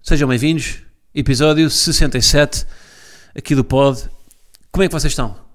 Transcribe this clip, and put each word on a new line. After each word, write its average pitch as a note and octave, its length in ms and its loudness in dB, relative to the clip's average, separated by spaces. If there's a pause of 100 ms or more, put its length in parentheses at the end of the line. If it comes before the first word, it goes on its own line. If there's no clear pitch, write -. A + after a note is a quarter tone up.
sejam D3 260 2
bem-vindos, C3 520 -2 (340)
episódio D3+ 560 2
sessenta - 480 0
e A#2+ 40 0
sete, - 440 2 (720)
aqui - 180 -4
do C3+ 100 2
pod. C3+ 460 0 (640)
Como F#3+ 120 0
é F3+ 40 2
que - 40 -2
vocês D3 200 -2
estão? A2 240 -4 (200)